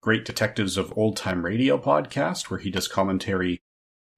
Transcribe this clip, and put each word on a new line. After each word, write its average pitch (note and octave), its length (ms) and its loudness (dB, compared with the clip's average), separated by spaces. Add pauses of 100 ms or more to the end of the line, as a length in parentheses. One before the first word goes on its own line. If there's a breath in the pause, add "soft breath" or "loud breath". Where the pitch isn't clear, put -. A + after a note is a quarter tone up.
Great A2 220 2
Detectives G2+ 520 -2
of F#2 220 -2
Old G#2+ 180 2
Time F2+ 280 -2
Radio A#2+ 340 2
podcast, D3 720 0
where F2+ 80 -4
he F#2+ 140 -4
does F#2 160 -2
commentary F#2 720 0 (580)